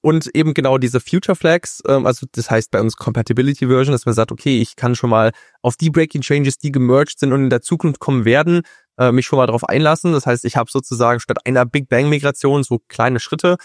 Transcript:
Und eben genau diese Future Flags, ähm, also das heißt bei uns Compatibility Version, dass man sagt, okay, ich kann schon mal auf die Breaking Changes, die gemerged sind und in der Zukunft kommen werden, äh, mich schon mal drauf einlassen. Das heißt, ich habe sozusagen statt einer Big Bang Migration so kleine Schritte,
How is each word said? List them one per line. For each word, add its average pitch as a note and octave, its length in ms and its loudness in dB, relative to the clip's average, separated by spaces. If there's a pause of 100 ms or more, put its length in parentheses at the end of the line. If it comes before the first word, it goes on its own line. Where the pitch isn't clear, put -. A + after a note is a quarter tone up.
Und D#3 340 2
eben D#3 180 2
genau C3+ 240 2
diese B2+ 220 0
Future F#3 360 -2
Flags, - 520 -2
ähm, C3+ 180 2
also B2+ 260 -2
das - 180 -6
heißt A2+ 220 0
bei G#2 80 0
uns A2 160 -2
Compatibility B2+ 720 -2
Version, C3 240 2
dass B2+ 140 -2
man A#2 100 0
sagt, A2+ 160 0
okay, C3 300 0
ich - 140 -6
kann B2 200 -2
schon A#2+ 140 -2
mal A2 220 4 (300)
auf B2 140 -2
die D#3+ 140 -2
Breaking D#3 320 0
Changes, C#3+ 380 0
die D3 120 -6
gemerged C3+ 480 2
sind C#3 140 0
und C#3 100 2
in C3 60 2
der B2 120 0
Zukunft D#3+ 380 -2
kommen B2+ 260 -2
werden, D#3 360 2 (360)
äh, B2 140 2
mich B2+ 140 2
schon C#3+ 120 -2
mal B2+ 100 4
drauf A2+ 200 -2
einlassen. D#3 460 0
Das C#3 140 -2
heißt, A#2+ 180 -2
ich A#2 100 -4
habe A#2+ 140 -2
sozusagen A#2+ 500 0
statt - 260 -6
einer B2 200 2
Big C#3 240 -4
Bang B2+ 180 2
Migration C#3+ 560 0
so A#2+ 240 -4
kleine A#2+ 320 -2
Schritte, F3+ 460 -2